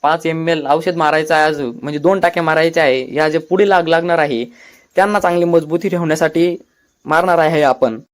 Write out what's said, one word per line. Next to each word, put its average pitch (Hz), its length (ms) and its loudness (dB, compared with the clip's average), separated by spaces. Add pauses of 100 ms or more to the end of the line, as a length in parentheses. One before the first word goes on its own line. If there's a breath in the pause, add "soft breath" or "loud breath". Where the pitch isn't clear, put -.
पाच 160 240 -2
एम 165 240 -4
एल 160 180 -2
औषध 165 280 0
मारायचं 156 400 0
आहे, 156 80 4
अजून 143 380 -2
म्हणजे 147 180 -6
दोन 185 200 2
टाक्या 170 240 0
मारायच्या 160 400 0
आहे. 131 320 0
या 156 140 0
जे 156 80 -2
पुढे 185 320 0
लाग 180 180 2
लागणार 170 320 0
आहे 139 240 -2 (520 loud breath)
त्यांना 202 240 2
चांगली 175 260 0
मजबूती 170 440 0
ठेवण्यासाठी 170 680 0 (480)
मारणार 170 320 2
आहे 156 240 2
आपण. 123 380 0 (140)